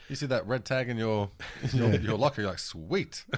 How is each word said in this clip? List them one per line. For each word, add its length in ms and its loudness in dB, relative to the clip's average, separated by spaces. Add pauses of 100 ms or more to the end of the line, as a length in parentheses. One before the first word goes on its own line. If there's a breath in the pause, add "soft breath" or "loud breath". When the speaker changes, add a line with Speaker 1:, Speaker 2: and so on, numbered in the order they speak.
Speaker 1:
You 60 -6
see 100 -4
that 220 0
red 180 -2
tag 240 0
in 80 -2
your, 320 2 (180)
<laughs> 240 -4
in 60 4
your, 160 6
Speaker 2:
Yeah. 60 6
Speaker 1:
your 180 0
locker, 240 2
you're 80 0
like, 80 -4
"Sweet." 640 -4 (140)